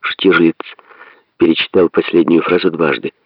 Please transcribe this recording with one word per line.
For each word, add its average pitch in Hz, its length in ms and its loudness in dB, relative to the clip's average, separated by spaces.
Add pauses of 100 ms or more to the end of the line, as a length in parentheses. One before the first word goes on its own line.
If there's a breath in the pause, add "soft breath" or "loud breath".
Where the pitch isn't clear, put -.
Штирлиц 85 560 0 (800 soft breath)
перечитал 82 520 0
последнюю 82 540 0
фразу 90 280 -2
дважды. 80 420 -4 (120)